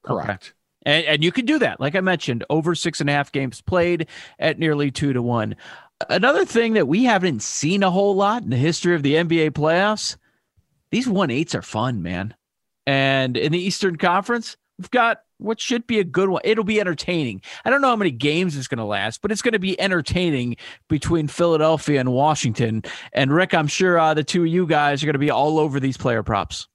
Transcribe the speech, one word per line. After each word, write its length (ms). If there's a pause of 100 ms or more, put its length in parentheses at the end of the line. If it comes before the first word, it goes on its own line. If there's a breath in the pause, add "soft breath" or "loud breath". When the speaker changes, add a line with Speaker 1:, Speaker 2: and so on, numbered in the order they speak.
Speaker 1:
Okay. 160
Speaker 2:
Correct. 300 (300)
Speaker 1:
And, 240
and 180
you 80
can 140
do 140
that. 200
Like 140
I 80
mentioned, 480
over 240
six 260
and 80
a 60
half 180
games 300
played 440 (320 loud breath)
at 200
nearly 320
two 240
to 80
one. 340 (520 loud breath)
Another 380
thing 260
that 160
we 160
haven't 380
seen 400
a 80
whole 240
lot 280
in 60
the 80
history 380
of 80
the 160
N 80
B 140
A 100
playoffs, 680 (760)
these 160
one 240
eights 240
are 60
fun, 420
man. 320 (520)
And 500
in 160
the 60
Eastern 380
Conference, 600 (220)
we've 120
got 300 (160)
what 240
should 260
be 120
a 60
good 260
one. 120
It'll 220
be 160
entertaining. 600 (240 loud breath)
I 40
don't 120
know 60
how 80
many 160
games 440
it's 100
gonna 200
last, 340
but 100
it's 120
gonna 160
be 200
entertaining 760 (320 loud breath)
between 400
Philadelphia 720
and 120
Washington. 680 (300 loud breath)
And 180
Rick, 220
I'm 140
sure, 320
uh, 160
the 100
two 200
of 40
you 180
guys 360
are 40
gonna 120
be 120
all 280
over 200
these 200
player 240
props. 520